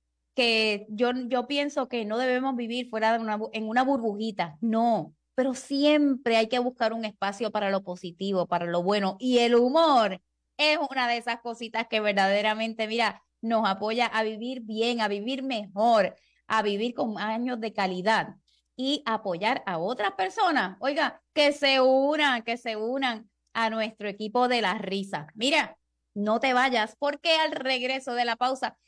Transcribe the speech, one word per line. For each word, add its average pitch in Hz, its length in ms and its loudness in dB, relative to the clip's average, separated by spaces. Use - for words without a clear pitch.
que 220 540 2
yo, 240 220 0
yo 240 200 -2
pienso 285 400 -2
que 233 180 -4
no 214 120 -2
debemos 254 380 0
vivir 240 340 -4
fuera 220 240 2
de 233 60 2
una 214 180 -2
bu-, 214 160 -6
en 220 140 -4
una 240 160 2
burbujita, 220 800 -2
no, 226 520 2
pero 262 180 0
siempre 277 840 2
hay 226 100 4
que 247 120 0
buscar 240 340 0
un 226 120 -6
espacio 202 460 -4
para 208 180 -2
lo 196 140 0
positivo, 185 640 -2
para 175 180 0
lo 170 180 0
bueno, 202 360 2
y 247 200 4
el 240 160 4
humor 247 680 4
es 302 200 2
una 262 180 -2
de 240 100 0
esas 233 220 -6
cositas 226 480 -6
que 220 140 -2
verdaderamente, 214 840 0
mira, 226 360 -2
nos 226 260 2
apoya 214 400 0
a 220 160 0
vivir 233 380 -6
bien, 226 380 -2
a 214 80 0
vivir 220 360 -4
mejor, 214 720 0
a 220 140 0
vivir 208 320 -2
con 214 240 -4
años 226 440 -4
de 220 100 -6
calidad 190 640 -2
y 277 300 -4
apoyar 214 600 -2
a 180 120 -4
otras 254 360 -2
personas. 349 640 0
Oiga, 277 420 -2
que 294 200 4
se 269 260 2
unan, 269 640 4
que 233 140 -4
se 226 180 -6
unan 233 540 -4
a 226 160 0
nuestro 220 400 -4
equipo 214 380 0
de 240 140 2
la 190 160 2
risa. 190 580 -6
Mira, 269 420 0
no 214 260 0
te 262 140 0
vayas, 247 460 2
porque 294 360 0
al 311 160 2
regreso 262 640 -4
de 240 120 0
la 233 100 0
pausa 254 420 -2